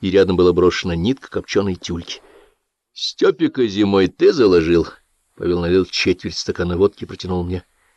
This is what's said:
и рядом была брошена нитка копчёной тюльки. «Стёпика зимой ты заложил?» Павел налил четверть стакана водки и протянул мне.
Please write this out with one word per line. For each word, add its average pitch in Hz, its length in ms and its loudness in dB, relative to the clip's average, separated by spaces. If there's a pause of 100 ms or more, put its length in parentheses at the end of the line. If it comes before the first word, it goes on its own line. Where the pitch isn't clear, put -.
и 95 100 -2
рядом 95 240 4
была 90 160 4
брошена 87 440 0
нитка 104 340 -4
копчёной 98 460 -4
тюльки. - 460 -12 (680)
«Стёпика - 760 -2
зимой 98 420 2
ты 185 240 2
заложил?» 85 540 4 (500)
Павел 87 240 -2
налил 90 240 2
четверть - 520 -4
стакана 87 380 -6
водки 95 280 0
и - 40 -14
протянул 90 360 -6
мне. 90 200 -6 (340)